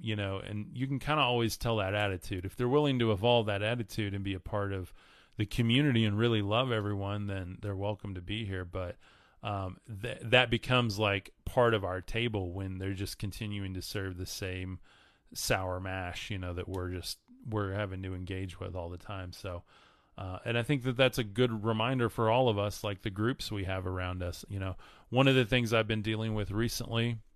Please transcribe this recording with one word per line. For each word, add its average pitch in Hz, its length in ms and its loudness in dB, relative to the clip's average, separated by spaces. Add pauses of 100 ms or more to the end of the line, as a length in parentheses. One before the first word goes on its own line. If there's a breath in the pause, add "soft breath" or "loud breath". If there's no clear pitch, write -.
you 110 140 -4
know, 98 240 -2
and 104 360 -8
you 127 120 -2
can 135 120 -2
kinda 147 240 0
always 120 340 2
tell 117 200 0
that 98 180 0
attitude. 98 500 -2
If 92 100 -8
they're 123 140 0
willing 139 320 4
to 110 120 4
evolve 113 340 4
that 101 160 -2
attitude 107 520 -2
and 98 80 -4
be 95 120 -2
a 90 60 -6
part 101 320 -2
of 92 200 -6 (460 soft breath)
the 104 80 0
community 120 580 4
and 104 140 2
really 113 240 4
love 117 280 2
everyone, 104 560 -2
then 95 360 -6
they're 101 120 -4
welcome 101 400 -4
to 90 80 -8
be 107 220 -6
here. 95 200 -4
But, 87 320 -8 (460 soft breath)
um, 98 360 -4 (240)
th-, - 200 -8
that 120 280 6
becomes, 120 480 2
like, 101 340 0 (120)
part 117 300 4
of 101 100 2
our 92 160 -2
table 104 520 -2
when 95 260 -6
they're 95 140 -2
just 95 260 -6
continuing 101 560 -6
to 90 80 -6
serve 95 360 -6
the 92 80 -6
same 92 520 -6 (560 soft breath)
sour 92 460 0
mash, 92 500 -6
you 101 80 -4
know, 90 160 -6
that 90 140 -6
we're 90 220 -4
just, 90 280 -8 (260)
we're 104 280 -2
having 95 320 -4
to 95 100 -6
engage 92 460 -6
with 92 160 -8
all 85 120 -6
the 87 80 -10
time. 92 360 -10
So, 90 320 -10 (520 soft breath)
uh, 92 280 -8
and 113 120 0
I 117 60 2
think 131 220 0
that 127 120 -2
that's 131 220 4
a 120 60 0
good 107 400 0
reminder 113 440 2
for 110 220 2
all 127 180 6
of 104 80 4
us, 101 280 -2
like, 101 180 -4
the 110 80 -4
groups 110 400 -2
we 101 140 -4
have 92 200 -2
around 90 380 -4
us. 87 260 -6
You 98 120 -6
know, 95 160 -4 (340 loud breath)
one 131 160 8
of 135 80 10
the 131 100 8
things 117 280 2
I've 110 160 6
been 110 140 2
dealing 110 340 0
with 101 160 -2
recently 117 680 0 (180)